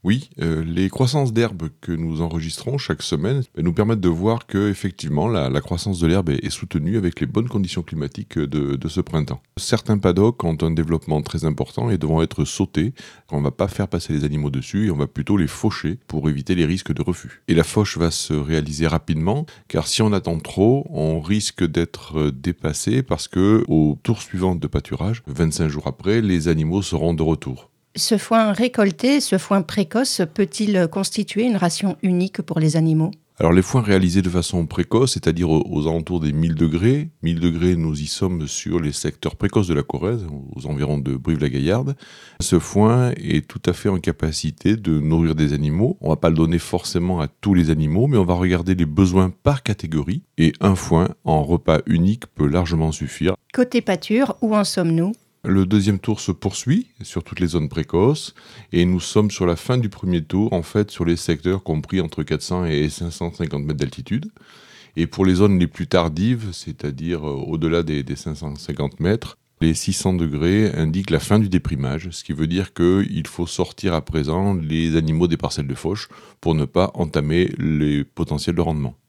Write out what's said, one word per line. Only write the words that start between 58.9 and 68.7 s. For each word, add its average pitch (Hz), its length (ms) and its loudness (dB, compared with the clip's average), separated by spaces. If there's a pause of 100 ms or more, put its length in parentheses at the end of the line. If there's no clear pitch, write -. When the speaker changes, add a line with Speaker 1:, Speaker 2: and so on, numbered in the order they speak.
Speaker 1:
sommes 107 320 2
sur 92 160 -2
la 87 80 2
fin 123 240 -2
du 113 100 -2
premier 90 340 -2
tour, 101 300 0
en 85 100 0
fait, 104 280 -2
sur - 140 -4
les 85 100 2
secteurs 87 480 -2
compris 82 380 -2
entre 80 240 -4
quatre 76 180 -4
cents 90 240 -2
et 76 220 0
cinq 85 240 -6
cent 85 200 -6
cinquante 73 300 -4
mètres 76 160 -4
d'altitude. 107 540 -4 (640)
Et 82 100 2
pour 95 180 0
les 92 120 4
zones 98 240 4
les 85 80 2
plus - 180 -6
tardives, 92 640 0
c'est-à-dire, 76 760 -6
euh, 69 200 -6
au-delà 82 380 0
des, 76 180 -2
des 69 140 -6
cinq 78 180 -8
cent 71 220 -8
cinquante 73 420 -6